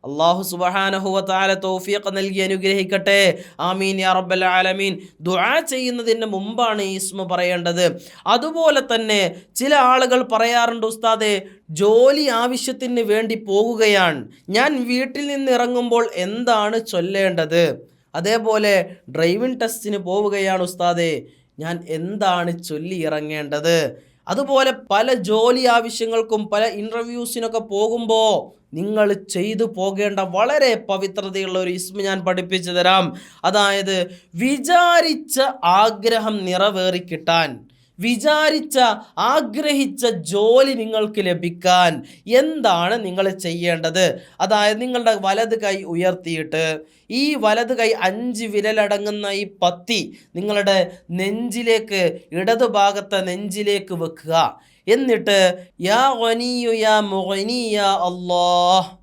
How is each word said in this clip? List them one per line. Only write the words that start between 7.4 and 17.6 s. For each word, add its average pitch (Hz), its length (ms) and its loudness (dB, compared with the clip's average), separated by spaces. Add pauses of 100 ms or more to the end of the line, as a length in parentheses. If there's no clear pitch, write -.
അതുപോലെ 294 540 2
തന്നെ 214 540 0 (200)
ചില 277 200 0
ആളുകൾ 254 480 4
പറയാറുണ്ട്, 233 640 0
"ഉസ്താദേ, 220 560 0 (280)
ജോലി 233 540 4
ആവശ്യത്തിന് 247 760 -2
വേണ്ടി 220 340 0
പോകുകയാണ്, 208 920 2 (200)
ഞാൻ 247 400 0
വീട്ടിൽ 262 380 -2
നിന്ന് 277 260 -2
ഇറങ്ങുമ്പോൾ 240 600 0
എന്താണ് 220 720 0
ചൊല്ലേണ്ടത്? 170 1040 0 (260)